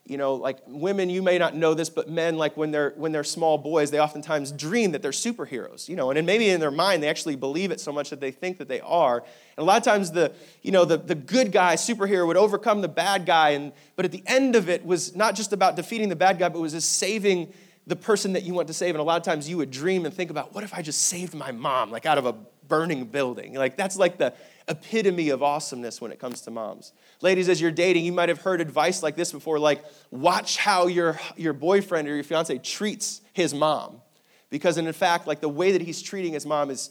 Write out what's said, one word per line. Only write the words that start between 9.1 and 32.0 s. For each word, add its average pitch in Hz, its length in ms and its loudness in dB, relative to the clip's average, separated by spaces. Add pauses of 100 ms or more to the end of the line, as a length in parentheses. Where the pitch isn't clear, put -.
And 120 60 -6 (340)
a 147 60 -4
lot 190 140 6
of 226 60 2
times 202 280 2
the, 160 200 2 (300)
you - 100 -4
know, 180 140 8
the, 160 120 2
the 160 180 -2
good 196 360 2
guy 180 240 6
superhero 196 520 0
would 170 100 4
overcome 208 440 2
the 175 60 -2
bad 175 380 0
guy, 160 260 6
and, 143 200 -2 (240)
but 185 100 -2
at 170 60 0
the 185 160 -12
end 254 280 4
of 180 140 4
it 170 160 0
was 170 300 -2
not 214 200 2
just 202 180 -4
about 185 220 2
defeating 208 340 -4
the 170 60 -2
bad 180 220 4
guy, 175 120 2
but 170 100 -8
it - 20 -2
was 156 120 -4
just - 240 -2
saving 190 540 0 (360)
the 156 80 -4
person 202 380 0
that 180 100 -2
you 180 100 -6
want 170 140 -2
to 160 60 -10
save. 175 220 -2
And 151 40 -4
a 151 40 0
lot 165 140 2
of 170 60 -4
times 151 260 -2
you 175 80 -4
would 135 120 -2
dream 165 360 -2
and 139 80 -6
think 175 180 -6
about, 147 240 -8
"What 202 80 -8
if 202 100 -12
I 180 80 -8
just - 220 -4
saved 175 320 -4
my 135 160 -10
mom, 123 400 0
like, 117 160 -6
out 151 100 4
of 127 80 2
a 120 80 0 (340)
burning 156 380 0
building?" 117 480 -4
Like, 135 220 0
that's, 196 200 -4
like, 185 220 2
the 131 160 0 (340)
epitome 180 600 0
of 135 140 0
awesomeness 135 580 -4
when 113 100 -10
it - 60 -16
comes 120 240 -10
to - 80 -14
moms. 110 440 -10 (280)
Ladies, 185 260 4
as 165 140 4
you're 165 80 2
dating, 170 340 2
you 175 80 -2
might 175 180 2
have 160 120 0
heard 185 180 0
advice 160 440 0
like 151 120 -2
this 170 160 -4
before, 151 280 -2
like, 147 260 2 (240)
"Watch 156 480 0
how 185 300 4
your, 170 320 2 (180)
your 160 160 -2
boyfriend 170 540 0